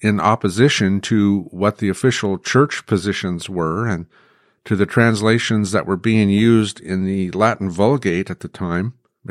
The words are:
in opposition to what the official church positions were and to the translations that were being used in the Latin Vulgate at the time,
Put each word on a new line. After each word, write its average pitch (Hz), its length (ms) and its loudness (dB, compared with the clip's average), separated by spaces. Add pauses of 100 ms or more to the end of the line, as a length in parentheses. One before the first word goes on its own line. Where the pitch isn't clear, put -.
in 104 180 2
opposition 101 840 2
to 101 480 2
what 98 280 -2
the 101 120 -2
official 98 480 0
church - 480 0
positions 92 640 -4
were 90 380 -4
and 85 200 -4 (580)
to 113 100 -2
the 98 120 2
translations 110 840 2
that 101 140 -2
were 95 120 -2
being 110 320 2
used 107 500 2
in 95 240 -4
the 95 280 -2
Latin 98 380 0
Vulgate 98 600 0
at 90 100 -12
the - 80 -12
time, 90 460 -6 (360)